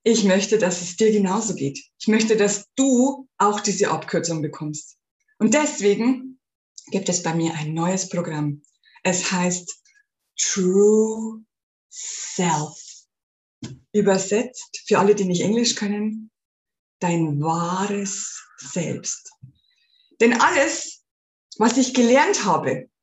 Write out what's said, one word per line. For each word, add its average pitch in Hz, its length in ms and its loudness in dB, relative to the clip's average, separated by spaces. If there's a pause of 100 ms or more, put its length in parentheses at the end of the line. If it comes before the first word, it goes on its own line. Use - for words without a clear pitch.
ich 220 200 4
möchte, 202 320 4
dass 180 240 0
es - 160 -12
dir 220 160 4
genauso 202 420 0
geht. 139 300 -6 (140)
Ich - 100 -4
möchte, 214 300 4
dass 202 380 0
du 269 600 2
auch 208 240 2
diese 202 300 -2
Abkürzung 160 500 -4
bekommst. 151 560 -8 (420)
Und 220 140 2
deswegen 247 880 0 (460)
gibt 190 240 -4
es 175 120 -2
bei 160 120 -4
mir 165 220 -2
ein 151 180 -6
neues 180 340 -2
Programm. 151 540 -4 (400)
Es 180 280 -2
heißt 180 400 -2 (680)
True 220 1080 2 (460)
Self. - 1120 -6 (880)
Übersetzt, 202 920 -2
für 196 120 2
alle, 202 160 4
die 202 120 -2
nicht 175 160 0
Englisch 226 320 0
können, 214 560 -6 (720)
dein 165 420 0
wahres 185 1000 -4 (140)
Selbst. - 720 -8 (920)
Denn 240 180 4
alles, - 640 0 (540)
was 233 180 2
ich 262 160 2
gelernt 254 540 4
habe, 143 420 -2 (140)